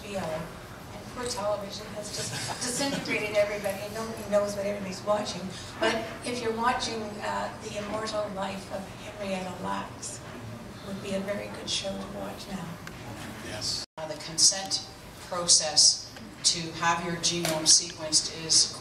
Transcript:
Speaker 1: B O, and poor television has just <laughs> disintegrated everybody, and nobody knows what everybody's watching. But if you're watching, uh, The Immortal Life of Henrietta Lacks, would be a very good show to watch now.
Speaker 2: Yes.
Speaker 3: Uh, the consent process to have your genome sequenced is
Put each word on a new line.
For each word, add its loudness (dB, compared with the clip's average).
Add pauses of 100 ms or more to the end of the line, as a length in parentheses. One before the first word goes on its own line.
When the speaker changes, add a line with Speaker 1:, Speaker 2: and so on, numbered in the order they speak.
Speaker 1:
B -4
O, -2
and -6 (140)
poor -4
television -2 (100)
has -6
just -4
<laughs> -4
disintegrated 0
everybody, 4
and -6
nobody -4
knows 6
what 0
everybody's -2
watching. 2 (380)
But 4 (300)
if -2
you're 2
watching, 2 (220)
uh, 0 (180)
The -6
Immortal 0
Life -4
of -4 (220)
Henrietta -4 (100)
Lacks, -4 (680)
would -4
be -2
a 2
very -2 (100)
good -6
show 0
to -4
watch -6
now. -4 (840)
Speaker 2:
Yes. -2 (120)
Speaker 3:
Uh, -4
the -4
consent 4 (420)
process 6 (320)
to 4 (140)
have 2
your 0
genome 2
sequenced 4 (140)
is 4